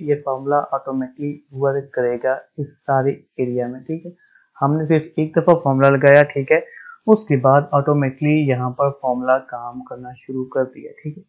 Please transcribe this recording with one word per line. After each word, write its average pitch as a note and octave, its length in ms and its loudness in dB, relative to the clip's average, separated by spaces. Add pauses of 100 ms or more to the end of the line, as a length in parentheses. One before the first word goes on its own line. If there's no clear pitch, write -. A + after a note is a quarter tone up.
ये D3 120 0
formula C#3+ 440 -2
automatically C3+ 960 -6
वर्क C#3 400 -4
करेगा B2 460 -2 (200)
इस C3+ 80 -8
सारे C3+ 440 -2 (280)
area B2 280 -4
में, B2+ 160 -12
ठीक D#3+ 220 -10
है। F3 80 -16 (440)
हमने D3+ 280 0
सिर्फ D3+ 340 -2
एक D#3 200 -2
दफा E3+ 140 6
formula C#3 360 2
लगाया, C#3+ 340 6
ठीक C#3+ 280 -4
है, D#3+ 140 2 (420)
उसके G#3+ 300 2
बाद C3+ 360 4
automatically D3 680 0 (100)
यहाँ B2+ 220 -2
पर C#3+ 180 0 (120)
formula B2+ 360 0
काम B2 440 -12
करना B2 320 -16
शुरू C3 320 -10
कर C3 180 -2
दिया, B2 280 -16
ठीक - 260 -14
है। - 120 -20